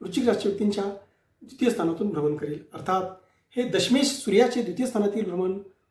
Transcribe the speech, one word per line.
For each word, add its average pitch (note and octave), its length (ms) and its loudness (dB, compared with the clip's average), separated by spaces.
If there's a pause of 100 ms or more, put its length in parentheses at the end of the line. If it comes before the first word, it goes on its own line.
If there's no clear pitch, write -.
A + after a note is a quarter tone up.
वृश्चिक A#3+ 280 -2
राशी - 200 2
व्यक्तींच्या G3+ 360 0
द्वितीय - 840 -4
स्थानातून E3+ 400 0
भ्रमण D3+ 260 0
करेल. D3+ 220 -6 (160)
अर्थात F#3 280 -2 (540)
हे B3 120 2
दशमेश F#3+ 460 2
सूर्याचे A#3 480 4
द्वितीय G3+ 240 -2
स्थानातील G#3+ 380 0
भ्रमण F#3 280 -2 (380)